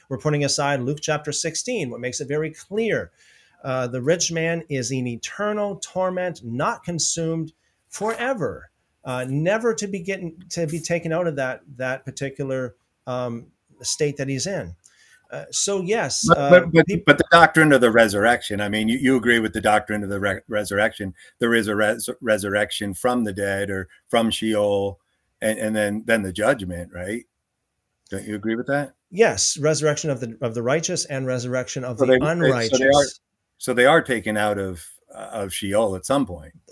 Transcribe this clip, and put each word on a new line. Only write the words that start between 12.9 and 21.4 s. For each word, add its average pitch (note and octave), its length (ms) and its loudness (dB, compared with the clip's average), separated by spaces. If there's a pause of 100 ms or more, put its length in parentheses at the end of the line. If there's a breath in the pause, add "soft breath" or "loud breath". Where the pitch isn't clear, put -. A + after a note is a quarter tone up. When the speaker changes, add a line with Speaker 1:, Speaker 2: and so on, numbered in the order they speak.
Speaker 1:
um, B2 400 -6 (360)
state C#3+ 340 -2
that C#3 120 -4
he's C3+ 180 -4
in. B2+ 280 -6 (560 soft breath)
Uh, D3 200 -10
so G3 300 -2
yes, F3+ 460 -2
Speaker 2:
But, E3+ 120 4
Speaker 1:
uh, C#3 120 0
Speaker 2:
but, D3 220 6
but, D#3+ 140 6
Speaker 1:
peop- F3 180 -2
Speaker 2:
but D3 140 6
the F3 120 2
doctrine D#3+ 420 8
of C3 80 6
the A#2+ 100 6
resurrection, G#2+ 680 4
I G#2 80 -2
mean, G#2+ 200 0
you, A#2+ 100 0
you C3 180 2
agree A#2 240 4
with A2 120 -2
the A2 80 -2
doctrine G#2+ 420 2
of G2 60 -6
the G2 120 -4
re-, G2 280 -2
resurrection. G#2 640 -2 (240 soft breath)
There A#2 160 2